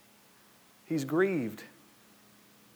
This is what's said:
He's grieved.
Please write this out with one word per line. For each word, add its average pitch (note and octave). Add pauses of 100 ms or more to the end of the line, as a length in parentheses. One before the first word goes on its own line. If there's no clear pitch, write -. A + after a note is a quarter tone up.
(840)
He's D3+
grieved. D3 (1120)